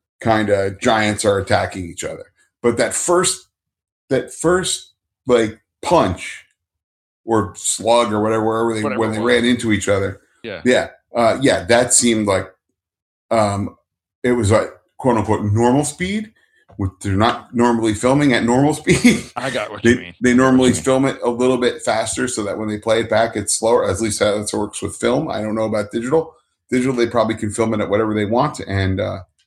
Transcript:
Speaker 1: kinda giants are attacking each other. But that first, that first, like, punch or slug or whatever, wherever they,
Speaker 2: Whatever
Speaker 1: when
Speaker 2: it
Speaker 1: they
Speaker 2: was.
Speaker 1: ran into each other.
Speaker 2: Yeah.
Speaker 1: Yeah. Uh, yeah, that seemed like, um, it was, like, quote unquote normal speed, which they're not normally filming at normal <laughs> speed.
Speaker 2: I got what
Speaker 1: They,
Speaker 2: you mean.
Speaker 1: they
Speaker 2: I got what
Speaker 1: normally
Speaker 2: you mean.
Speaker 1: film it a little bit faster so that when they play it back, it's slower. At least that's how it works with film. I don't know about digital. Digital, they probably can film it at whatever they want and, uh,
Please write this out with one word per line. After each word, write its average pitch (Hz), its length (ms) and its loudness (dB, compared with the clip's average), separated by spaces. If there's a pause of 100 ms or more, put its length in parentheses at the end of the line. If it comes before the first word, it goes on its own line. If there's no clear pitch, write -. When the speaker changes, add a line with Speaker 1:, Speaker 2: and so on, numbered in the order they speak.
(220)
Speaker 1:
kinda 101 500 0 (100)
giants 107 440 0
are 101 140 2
attacking 95 460 -2
each 82 180 -12
other. 80 280 -12 (300)
But 120 160 2
that 117 160 0
first, - 540 -2 (640)
that 127 240 -2
first, - 600 -2 (340)
like, 113 320 2 (220)
punch - 640 0 (800)
or 107 300 0
slug 113 580 0
or 104 80 0
whatever, 110 240 0
wherever 113 280 0
they, 110 100 -4
Speaker 2:
Whatever 113 160 -4
Speaker 1:
when 110 100 0
Speaker 2:
it 107 40 -4
Speaker 1:
they 107 60 -6
Speaker 2:
was. 113 140 -2
Speaker 1:
ran 120 120 2
into 117 260 0
each 98 180 0
other. 98 320 -2 (220)
Speaker 2:
Yeah. 95 220 -12
Speaker 1:
Yeah. 117 240 2 (260)
Uh, 113 260 2
yeah, 104 240 2
that 120 280 4
seemed 110 340 2
like, 95 260 -2 (800)
um, 101 460 0 (460)
it 123 100 2
was, 110 180 2
like, 92 180 4 (280)
quote 113 200 0
unquote 101 280 0
normal 120 380 2
speed, 196 500 -6 (440)
which 101 140 -4 (100)
they're 98 120 -2
not 110 420 0
normally 117 380 2
filming 135 400 2
at 113 100 0
normal 135 300 2
<laughs> - 80 -8
speed. 185 420 4 (120)
Speaker 2:
I 127 140 -6
got 110 220 -6
what 101 120 -8
Speaker 1:
They, 117 80 6
Speaker 2:
you 123 60 4
mean. 90 240 -14
Speaker 1:
they 123 100 4
Speaker 2:
I 120 40 4
got 127 80 6
what 131 60 4
Speaker 1:
normally 127 200 4
Speaker 2:
you 120 60 2
mean. - 80 -8
Speaker 1:
film 131 220 2
it 131 180 -2
a 120 60 0
little 127 280 0
bit 120 240 -2
faster 113 460 -2
so 113 160 -6
that 95 140 -6
when 107 120 -6
they 104 80 -4
play 113 240 0
it 110 80 -6
back, 113 260 0
it's 101 220 -4
slower. 113 320 2
At 95 100 -4
least 110 200 -4
that's 104 320 0
how 107 60 -4
it 104 40 -2
works 101 200 -8
with 98 140 -8
film. 131 340 -2
I 104 120 -6
don't 107 140 -4
know 110 100 -2
about 107 260 -4
digital. 131 440 -2 (340)
Digital, 127 260 0
they 117 120 2
probably 110 280 0
can 107 160 -6
film 110 220 0
it 107 80 -2
at 87 80 -4
whatever 107 240 0
they 107 120 0
want 120 360 0
and, 95 380 -2
uh, 98 200 -6 (280)